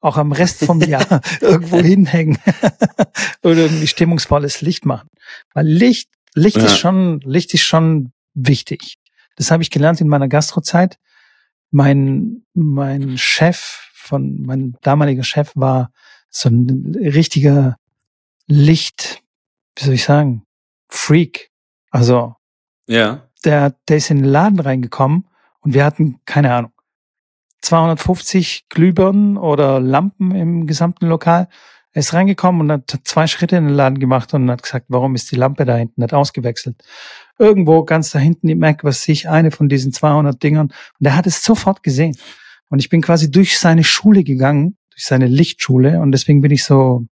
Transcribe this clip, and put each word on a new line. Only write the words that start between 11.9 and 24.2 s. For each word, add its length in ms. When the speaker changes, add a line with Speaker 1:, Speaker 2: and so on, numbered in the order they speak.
Speaker 1:
mein 640
Chef 760
von, 480
mein 400
damaliger 420
Chef 300
war 360
so 200
ein 440
richtiger 840
Licht, 760
wie 80
soll 100
ich 100
sagen, 400
Freak. 600
Also 460
Speaker 2:
Ja. 400
Speaker 1:
der, 300
der 80
ist 140
in 80
den 80